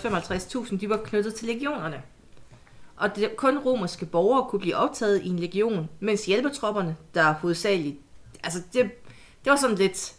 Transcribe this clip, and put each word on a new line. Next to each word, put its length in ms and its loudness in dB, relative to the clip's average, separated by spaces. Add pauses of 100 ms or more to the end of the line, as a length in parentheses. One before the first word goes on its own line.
femoghalvtreds 440 -2
tusind, 340 -4
de 80 -4
var 80 2
knyttet 380 -2
til 140 -8
legionerne. 540 -4 (920)
Og 200 -2
det, 200 -2
kun 220 4
romerske 480 -2
borgere 440 4
kunne 100 -2
blive 160 0
optaget 460 2
i 60 -6
en 100 -2
legion, 500 -2 (120)
mens 260 0
hjælpetropperne, 680 0 (180)
der 180 6
hovedsageligt... 640 0 (480)
Altså 140 -6 (140)
det, 180 4 (540)
det 60 6
var 60 8
sådan 200 2
lidt 420 0